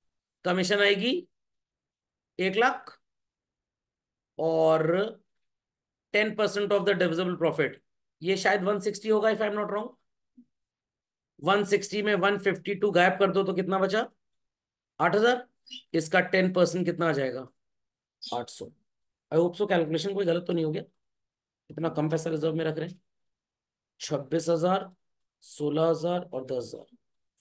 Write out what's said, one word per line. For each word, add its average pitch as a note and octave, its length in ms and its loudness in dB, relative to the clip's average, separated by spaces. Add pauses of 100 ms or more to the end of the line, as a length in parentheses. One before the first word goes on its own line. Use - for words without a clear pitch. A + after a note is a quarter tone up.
(440)
कमीशन F#3 360 2
आएगी G3+ 320 4 (1300)
एक F#3 180 -2
लाख B3+ 420 -2 (1400)
और D#3+ 460 4 (1300)
ten G#3+ 220 0
percent G3+ 360 0
of G3 140 2
the G3 80 4
divisible F3+ 420 0
profit, D#3 340 0 (520)
ये F3+ 140 0
शायद F#3+ 260 0
वन G3+ 180 0
सिक्सटी G#3 280 -6
होगा G#3+ 200 4
if G#3+ 120 0
I G#3+ 80 0
am G#3 80 -4
not G#3 160 -4
wrong। G#3+ 160 -6 (1500)
वन G3 220 2
सिक्सटी G3 380 0
में G#3 120 2
वन G3 240 2
फिफ्टी G3 360 -2
टू G#3 160 0
गायब F#3 280 4
कर G3 140 4
दो G3 100 2
तो F#3 120 -2
कितना F#3 240 -2
बचा? F#3+ 300 0 (920)
आठ E3+ 140 2
हजार। A#3+ 320 2 (480)
इसका E3 260 2
टेन F#3 320 2
परसेंट F3+ 340 2
कितना E3+ 220 0
आ D#3 40 2
जाएगा? C3 340 -4 (760)
आठ A#2+ 280 -8
सौ। - 200 -12 (600)
I D#3 40 2
hope F3 200 2
so, G#3 120 -2
कैलकुलेशन E3 460 0
कोई F#3+ 120 -2
गलत F3 200 0
तो F3+ 60 -2
नहीं E3+ 120 0
हो D3+ 80 -2
गया। - 100 -6 (880)
इतना D#3 180 -4
कम D#3 220 -2
पैसा E3 200 -2
रिजर्व D#3 240 -2
में D#3+ 100 -4
रख D#3 140 -4
रहे E3+ 100 -6
हैं। F#3 120 -18 (1000)
छब्बीस D3 480 -4
हजार, F3+ 420 0 (540)
सोलह D3 420 -2
हजार E3+ 460 0
और C3 120 -8
दस B2+ 300 -6
हजार। - 100 -16 (560)